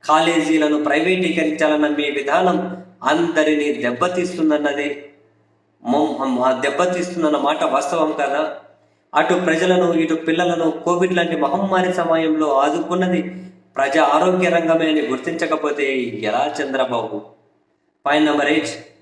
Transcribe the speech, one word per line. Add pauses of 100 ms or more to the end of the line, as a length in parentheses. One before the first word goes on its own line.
కాలేజీలను
ప్రైవేటీకరించాలన్న
మీ
విధానం (200)
అందరినీ
దెబ్బతీస్తుందన్నది (800)
మొ-,
మ-,
దెబ్బతీస్తుందన్న
మాట
వాస్తవం
కాదా? (600)
అటు
ప్రజలను,
ఇటు
పిల్లలను
కోవిడ్
లాంటి
మహమ్మారి
సమయంలో (120)
ఆదుకున్నది (540)
ప్రజా
ఆరోగ్య
రంగమే
అని
గుర్తించకపోతే (120)
ఎలా
చంద్రబాబు? (840)
పాయింట్
నంబర్
ఎయిట్ (280)